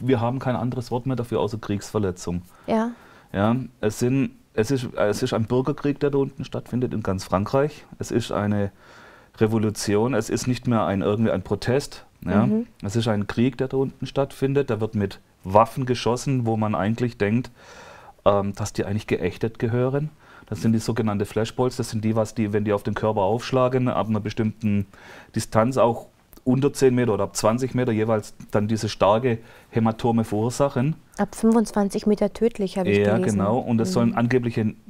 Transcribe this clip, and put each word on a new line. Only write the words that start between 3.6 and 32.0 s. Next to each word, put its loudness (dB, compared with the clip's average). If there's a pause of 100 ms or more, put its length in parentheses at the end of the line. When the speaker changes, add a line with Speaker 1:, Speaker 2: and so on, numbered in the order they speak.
Speaker 1:
es -2
sind, 0 (240)
es 0
ist, -2
es 0
ist -2
ein 0
Bürgerkrieg, 0
der 0
da 0
unten -2
stattfindet -4
in -4
ganz -2
Frankreich. 0 (140)
Es -8
ist -2
eine 0 (640)
Revolution. 2
Es -2
ist -2
nicht -4
mehr 2
ein, 0
irgendwie 2
ein -2
Protest. -4 (180)
Ja. 4
Speaker 2:
Mhm. 0 (160)
Speaker 1:
Es -4
ist 2
ein 0
Krieg, 0
der -2
da -4
unten -2
stattfindet. -2
Da -2
wird -4
mit -2 (240)
Waffen 4
geschossen, 0
wo 2
man 0
eigentlich 0
denkt, 0 (760)
ähm, 4
dass -6
die -4
eigentlich -4
geächtet -4
gehören. 0 (360)
Das -8
sind 4
die 2
sogenannte -2
Flashballs, -2
das -4
sind -4
die, 0
was 0
die, 0
wenn 0
die 0
auf 0
den -4
Körper 0
aufschlagen, 2
ab 0
einer 0
bestimmten -2 (480)
Distanz, 0
auch 2 (360)
unter 2
zehn 4
Meter 2
oder 0
ab -6
zwanzig 2
Meter 2
jeweils, 0 (160)
dann 2
diese -2
starke 2 (320)
Hämatome 2
verursachen. 0 (220)
Speaker 2:
Ab -4
fünfundzwanzig 0